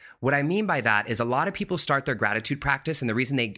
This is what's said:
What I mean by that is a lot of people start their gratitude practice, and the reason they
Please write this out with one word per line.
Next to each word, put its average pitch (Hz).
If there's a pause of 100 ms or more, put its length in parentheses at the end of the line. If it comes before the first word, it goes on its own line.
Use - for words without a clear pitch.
(200)
What 135
I 143
mean 196
by 156
that 107
is 113
a 120
lot 131
of 196
people 185
start 139
their 135
gratitude 110
practice, 143
and 123
the 107
reason 127
they 113